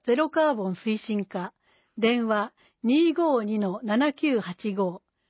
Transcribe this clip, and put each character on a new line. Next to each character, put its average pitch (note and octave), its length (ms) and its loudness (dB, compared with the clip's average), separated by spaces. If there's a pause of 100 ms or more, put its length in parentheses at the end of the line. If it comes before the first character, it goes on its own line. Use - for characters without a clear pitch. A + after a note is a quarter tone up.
ゼ A#3+ 100 2
ロ D4+ 140 0
カ D#4 220 2
ー - 20 -2
ボ F#3+ 160 -4
ン F#3 40 -4
推 G#3+ 220 -4
進 G#3 280 -4
課、 F3+ 280 -8 (460)
電 A3+ 280 2
話 G#3+ 260 -2 (320)
二 D4+ 280 4
五 D4 300 2
二 G#3+ 160 -2
の G3+ 240 -2
七 B3 300 0
九 C4+ 280 0
八 F3+ 340 -6
五、 F#3 280 -2 (280)